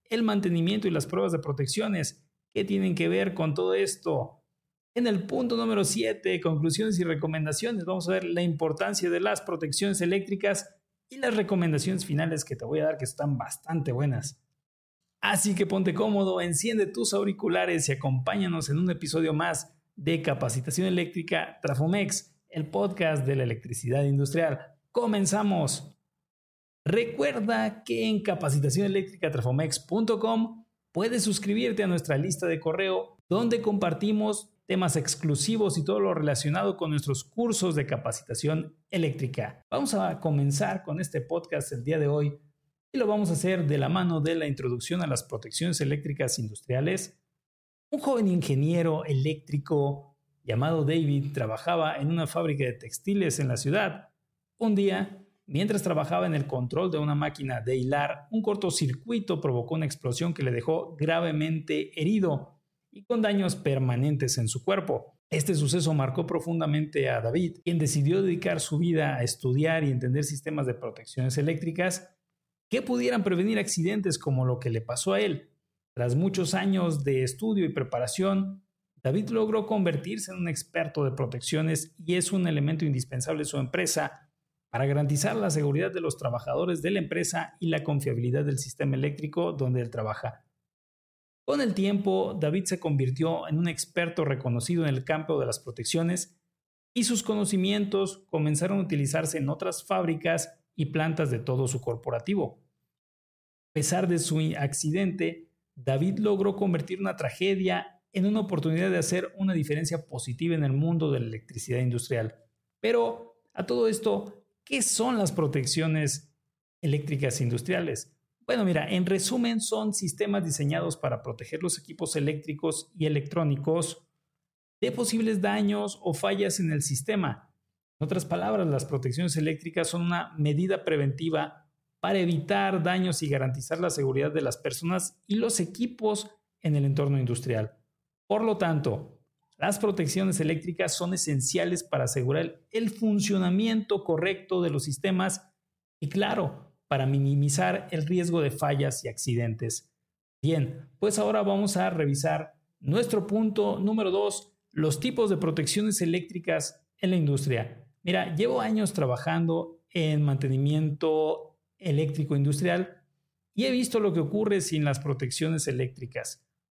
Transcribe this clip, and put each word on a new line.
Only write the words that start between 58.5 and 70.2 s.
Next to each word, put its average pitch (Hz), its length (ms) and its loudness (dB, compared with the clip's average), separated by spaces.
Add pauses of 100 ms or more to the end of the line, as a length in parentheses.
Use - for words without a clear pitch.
provocó 123 340 -2
una 160 100 0
explosión 139 480 -4
que 151 80 -8
le 131 100 0
dejó 160 440 -2
gravemente 156 1080 -2
herido 180 580 0 (300)
y 196 140 -20
con 233 180 -2
daños 202 340 2
permanentes 131 840 0
en 113 80 0
su - 160 -4
cuerpo. 185 560 -2 (100)
Este 160 240 2
suceso 151 400 2
marcó 139 320 0
profundamente 151 840 0
a 117 100 0
David, 160 420 0
quien 170 140 0
decidió 151 460 2
dedicar 175 360 0
su 151 200 -2
vida 156 380 2
a 120 60 0
estudiar 151 600 2
y 139 80 2
entender 127 320 0